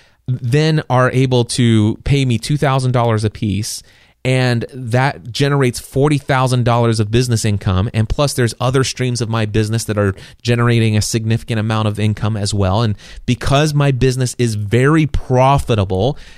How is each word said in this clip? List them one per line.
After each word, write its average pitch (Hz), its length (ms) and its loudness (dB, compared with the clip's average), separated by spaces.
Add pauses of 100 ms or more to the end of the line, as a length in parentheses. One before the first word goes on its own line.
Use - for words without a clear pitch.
(260)
then 147 640 0
are 127 220 2
able 127 320 2
to 113 580 2
pay 139 220 2
me 123 140 0
two - 180 -2
thousand 135 340 0
dollars 117 320 0
a 110 80 0
piece, 104 540 -6 (400)
and 127 500 0
that 127 560 -4
generates 139 480 0
forty 143 400 0
thousand 127 460 0
dollars 117 340 2
of 107 140 -2
business 120 320 2
income. 101 500 0
And 110 140 0
plus 143 260 0
there's 120 240 0
other 127 240 0
streams 123 380 -4
of 110 80 -4
my 113 180 -2
business 110 380 -2
that 107 120 -4
are 101 200 0 (260)
generating 117 540 2
a 107 40 2
significant 113 600 -2
amount 110 260 -2
of 104 140 -4
income 107 360 -2
as 101 160 -4
well. 101 300 0
And 107 140 -2 (300)
because 143 480 0
my 143 180 2
business 127 480 0
is 117 160 0
very 127 500 2
profitable, 127 1120 2 (200)